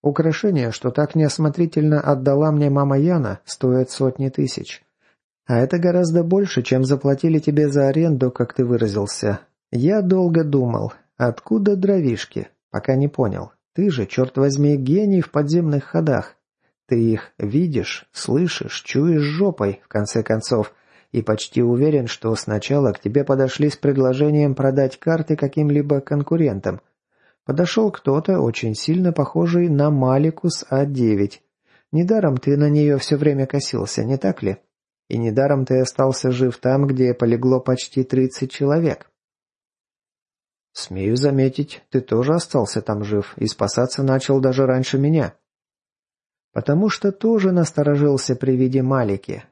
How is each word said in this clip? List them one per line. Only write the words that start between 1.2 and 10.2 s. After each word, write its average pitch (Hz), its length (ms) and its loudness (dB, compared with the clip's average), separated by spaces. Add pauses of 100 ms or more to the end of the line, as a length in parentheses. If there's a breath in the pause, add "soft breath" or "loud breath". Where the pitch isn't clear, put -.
отдала 139 500 2
мне 147 180 2
мама 139 300 2
Яна, 156 460 0
стоят 127 460 0
сотни 135 380 -2
тысяч. - 540 -6 (640)
А 120 120 2
это 135 200 2
гораздо 175 460 2
больше, 185 380 0
чем 131 220 2
заплатили 139 540 2
тебе 147 300 2
за 139 200 2
аренду, 139 420 2
как 120 220 -4
ты 127 120 0
выразился. 104 760 -2 (300)
Я 170 320 0
долго 175 420 2